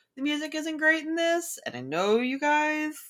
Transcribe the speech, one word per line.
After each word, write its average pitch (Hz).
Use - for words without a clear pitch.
the 262
music 294
isn't 311
great 311
in 320
this, 339
and -
I 123
know 180
you 254
guys, 302